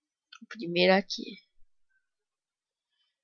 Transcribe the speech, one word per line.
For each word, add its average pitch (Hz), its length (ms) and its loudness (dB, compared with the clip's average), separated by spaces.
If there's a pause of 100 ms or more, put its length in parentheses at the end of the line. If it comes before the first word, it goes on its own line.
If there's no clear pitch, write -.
(440)
O - 40 -20
primeiro 180 460 2
aqui. - 460 -4 (1800)